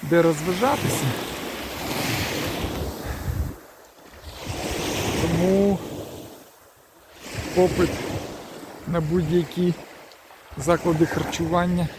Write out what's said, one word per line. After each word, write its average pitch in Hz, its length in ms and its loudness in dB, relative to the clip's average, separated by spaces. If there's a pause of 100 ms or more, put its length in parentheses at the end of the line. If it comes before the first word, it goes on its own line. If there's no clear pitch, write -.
(120)
де 170 100 8
розважатися. 170 800 2 (4000)
Тому 185 560 4 (1800)
попит 180 360 4 (1000)
на 170 120 2
будь-які 170 760 2 (840)
заклади 160 480 4
харчування 175 840 2 (100)